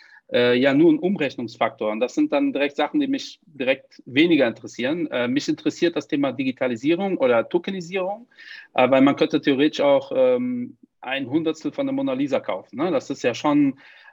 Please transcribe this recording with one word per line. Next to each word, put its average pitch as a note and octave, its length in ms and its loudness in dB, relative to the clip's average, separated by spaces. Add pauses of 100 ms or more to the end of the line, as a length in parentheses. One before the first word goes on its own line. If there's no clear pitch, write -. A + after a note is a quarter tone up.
(320)
äh, B2 260 4
ja C3+ 160 4
nur D#3+ 180 6
ein D3+ 60 2
Umrechnungsfaktor. B2 920 -2
Und G#2+ 80 -4
das B2 140 -2
sind D3+ 180 0
dann C#3 200 0
direkt C#3 240 -2
Sachen, D3+ 220 -2
die C#3 80 2
mich C3+ 400 -6
direkt C3 600 -4
weniger C#3+ 420 4
interessieren. A#2+ 580 -6
Äh, B2 220 -2
mich C3 200 -2
interessiert D#3+ 460 -2
das D3 140 -6
Thema C#3+ 240 -2
Digitalisierung C3+ 840 -2
oder A#2+ 320 2
Tokenisierung, F#3+ 760 -4 (480)
äh, B2 160 4
weil C3+ 120 6
man C#3 120 4
könnte D3+ 260 0
theoretisch C#3+ 400 0
auch, C#3 340 2
ähm, B2 600 0 (240)
ein C3 300 -6
Hundertstel D#3 400 -2
von C#3 160 -4
der C3+ 60 -4
Mona C3+ 220 -2
Lisa C3+ 260 -2
kaufen, G#2 380 -8
ne? F3 120 -2
Das C3+ 200 -2
ist C3+ 120 -8
ja A#2+ 120 0
schon, D3 440 2 (340)